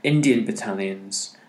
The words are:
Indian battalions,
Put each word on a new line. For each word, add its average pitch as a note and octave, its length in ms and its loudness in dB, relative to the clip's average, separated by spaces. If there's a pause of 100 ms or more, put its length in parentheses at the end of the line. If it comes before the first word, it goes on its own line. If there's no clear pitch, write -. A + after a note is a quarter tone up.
Indian C#3+ 420 4
battalions, G2 920 -6 (120)